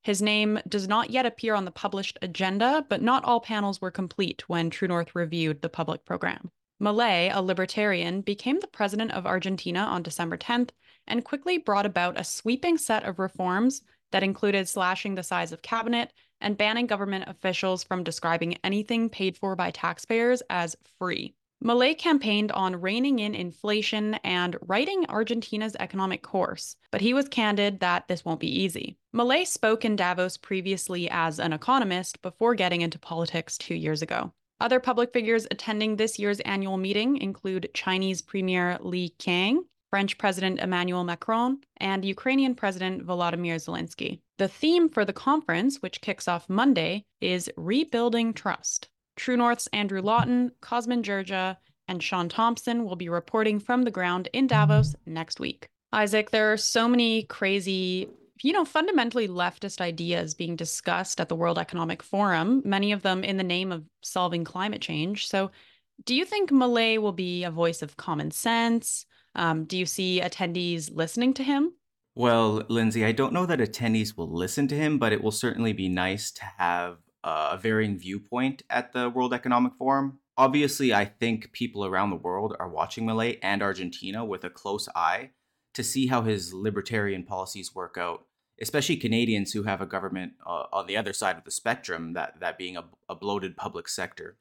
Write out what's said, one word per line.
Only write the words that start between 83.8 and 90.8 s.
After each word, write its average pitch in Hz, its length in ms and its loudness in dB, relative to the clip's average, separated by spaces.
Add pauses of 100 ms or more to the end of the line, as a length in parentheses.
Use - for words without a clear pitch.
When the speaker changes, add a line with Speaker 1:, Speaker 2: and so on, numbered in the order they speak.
Speaker 2:
with 95 220 -8
a 90 40 -8
close - 460 -6
eye 85 360 0 (420)
to 127 100 -6
see 131 240 0
how 123 140 2
his 95 320 0
libertarian 101 720 -2
policies 95 520 -8
work 90 240 -10
out, 87 260 -6 (360)
especially 139 340 0
Canadians 110 560 2
who 104 120 -4
have 98 180 -2
a 95 40 -4
government, 92 480 -6 (140)
uh, 85 240 -6
on 95 160 -2